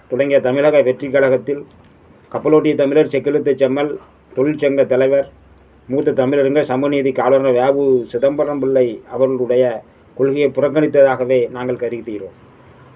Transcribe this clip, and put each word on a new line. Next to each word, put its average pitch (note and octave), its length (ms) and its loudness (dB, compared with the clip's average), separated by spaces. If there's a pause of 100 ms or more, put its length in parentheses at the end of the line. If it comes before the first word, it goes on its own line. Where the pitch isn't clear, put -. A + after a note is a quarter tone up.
தொடங்கிய C#3 320 0
தமிழக C#3+ 420 2
வெற்றி C3 280 -2
கழகத்தில் C3+ 520 0 (680)
கப்பலோட்டிய D3+ 420 2
தமிழர், C#3+ 380 2
செக்கிழுத்த C#3+ 440 -2
செம்மல், C#3 380 0 (380)
தொழிற்சங்க C#3 540 0
தலைவர், C3+ 440 0 (580)
மூத்த C#3 360 -2
தமிழறிஞர், C#3 480 0
சமூகநீதி C#3 400 -2
காவலர் C3 480 2
வே C3+ 160 2
உ C#3+ 100 0 (220)
சிதம்பரம் C#3+ 540 -2
பிள்ளை C3 260 2 (220)
அவர்களுடைய B2 540 0 (520)
கொள்கையை C#3 340 0
புறக்கணித்ததாகவே C3 840 2 (140)
நாங்கள் B2 300 -6
கருதுகிறோம். A2 540 -10 (600)